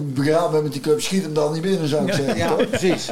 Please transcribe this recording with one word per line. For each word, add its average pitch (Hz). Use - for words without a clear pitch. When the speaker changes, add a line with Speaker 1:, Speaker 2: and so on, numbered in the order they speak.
Speaker 1:
begaan 156
bent 156
met 147
die 139
club, 151
schiet 185
hem 156
dan 151
niet 160
binnen, 175
zou 147
ik -
Speaker 2:
Ja. 202
Speaker 1:
zeggen, 147
Speaker 3:
Ja, 170
Speaker 1:
toch? -
Speaker 3:
precies. 185